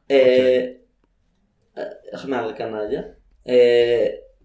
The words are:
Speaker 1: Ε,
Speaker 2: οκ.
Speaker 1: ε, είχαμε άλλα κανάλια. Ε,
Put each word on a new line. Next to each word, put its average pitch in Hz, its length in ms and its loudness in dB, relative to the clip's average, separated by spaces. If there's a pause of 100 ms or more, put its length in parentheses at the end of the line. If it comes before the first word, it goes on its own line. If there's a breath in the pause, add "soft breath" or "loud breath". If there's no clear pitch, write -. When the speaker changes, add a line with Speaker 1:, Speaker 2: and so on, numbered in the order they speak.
Speaker 1:
Ε, 139 140 0
Speaker 2:
οκ. 127 80 4
Speaker 1:
ε, 127 500 2 (1400)
είχαμε 131 220 -10
άλλα 113 180 -6
κανάλια. 110 640 -10 (260)
Ε, 120 640 2 (380)